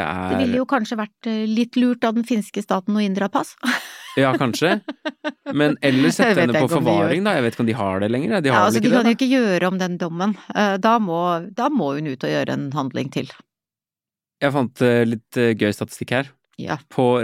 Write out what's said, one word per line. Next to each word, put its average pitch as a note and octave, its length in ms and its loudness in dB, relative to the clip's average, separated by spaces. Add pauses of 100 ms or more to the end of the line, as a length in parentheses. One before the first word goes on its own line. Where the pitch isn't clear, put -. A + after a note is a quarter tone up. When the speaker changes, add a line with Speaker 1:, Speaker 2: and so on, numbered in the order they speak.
Speaker 1:
er F#2 300 -4
Speaker 2:
Det - 160 0
ville - 100 0
jo B3+ 80 0
kanskje A#3 320 -2
vært, G#3+ 300 -8
eh, A3 200 -2
litt A#3 300 -2
lurt B3 260 2
av A3+ 120 0
den A#3 100 0
finske G#3 360 -4
staten F#3+ 340 -2
å G#3+ 40 0
inndra G3 320 0
pass. C#4 320 -4
<laughs> - 280 -4 (260)
Speaker 1:
Ja, C3+ 140 4
kanskje. C#3+ 500 0 (720)
Men D3+ 300 2
ellers C#3 320 4
Speaker 2:
Det C4 80 2
Speaker 1:
sette A3 120 4
Speaker 2:
vet B2 120 4
Speaker 1:
henne A#2+ 80 2
Speaker 2:
jeg D3+ 80 2
Speaker 1:
på B2 60 2
Speaker 2:
ikke E3 80 0
om - 80 0
de A#2 60 4
gjør. G#2 120 4
Speaker 1:
forvaring, D3+ 220 0
da. G#3+ 100 0
Jeg C3+ 80 0
vet A#2 100 0
ikke - 60 -12
om A#2 80 2
de A2 60 0
har G2 260 -2
det G#2 120 0
lenger, C#3+ 180 -2 (120)
de C#3 80 0
har B2 60 4
Speaker 2:
Ja, F#3+ 80 4
Speaker 1:
vel G3 80 4
Speaker 2:
altså, A3+ 80 2
Speaker 1:
ikke G#3 40 0
Speaker 2:
de B3 60 2
Speaker 1:
det, D#4+ 60 4
Speaker 2:
kan A#3+ 80 4
jo A#3 80 4
Speaker 1:
da. A3+ 40 2
Speaker 2:
ikke C4 200 -2
gjøre F#3 320 2
om F#3 100 -2
den F3+ 200 -4
dommen. F3+ 380 -4 (200)
Eh, G3 220 0
da A3 220 2
må, E3+ 180 -2 (360)
da A#3+ 140 -2
må G#3 280 0
hun D#3 120 -4
ut C3 160 -6
og D3+ 80 -2
gjøre C#3 220 -2
en C#3 180 -4
handling C3+ 400 -4
til. C3 160 -4 (1120)
Speaker 1:
Jeg C#3 120 0
fant, C3 280 -2
eh, A#2+ 220 4
litt, A#2 340 -4
eh, A#2 160 4
gøy G#2 220 2
statistikk - 360 -10
her. C3+ 180 -2 (280)
Speaker 2:
Ja. - 200 -6 (120)
Speaker 1:
På B2 340 2